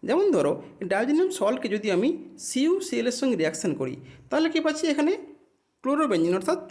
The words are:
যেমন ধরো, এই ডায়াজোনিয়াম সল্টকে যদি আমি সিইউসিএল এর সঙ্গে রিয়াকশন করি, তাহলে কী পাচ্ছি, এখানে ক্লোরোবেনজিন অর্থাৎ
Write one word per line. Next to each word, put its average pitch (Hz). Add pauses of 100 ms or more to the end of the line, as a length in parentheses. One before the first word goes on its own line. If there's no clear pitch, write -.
যেমন 339 (100)
ধরো, 147 (300)
এই 202
ডায়াজোনিয়াম 294
সল্টকে 226
যদি 214 (100)
আমি 226 (380)
সিইউসিএল 269
এর 233
সঙ্গে 254
রিয়াকশন 160
করি, 131 (360)
তাহলে 311
কী 330
পাচ্ছি, 302 (100)
এখানে 302 (720)
ক্লোরোবেনজিন 226
অর্থাৎ 320